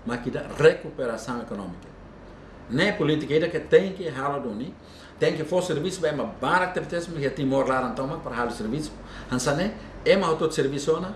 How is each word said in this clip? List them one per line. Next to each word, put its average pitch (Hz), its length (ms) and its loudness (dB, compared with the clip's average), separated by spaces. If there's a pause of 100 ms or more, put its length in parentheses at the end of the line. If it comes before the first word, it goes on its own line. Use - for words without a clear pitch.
mas 120 160 -4
que 131 100 -4
dá - 140 -4 (140)
recuperação 127 800 2
econômica. 98 480 -10 (800)
Né, 156 240 2
política, 147 420 2
ida - 140 4
que - 100 -2
tem 185 340 6
que 175 160 -6
ralo 139 320 -2
do 117 140 -6
ni, 135 180 -8 (460)
tem 151 160 4
que 151 100 -4
for 180 180 2
serviço, 165 380 -2
bem, 151 140 2
mas 113 140 -2 (120)
barato, 180 400 2
teve 170 400 -4
que 135 100 2
Timor 135 360 2
lá, 127 260 2
então, 135 140 -4
mas 123 160 -6
para 117 120 -8
ralo 117 160 -2
serviço. 113 420 -4 (380)
Ansa, 127 240 0
né? 196 200 0 (300)
É 175 120 8
mais 175 160 2
outro 156 200 0
serviço, 143 480 0
né? 190 160 -4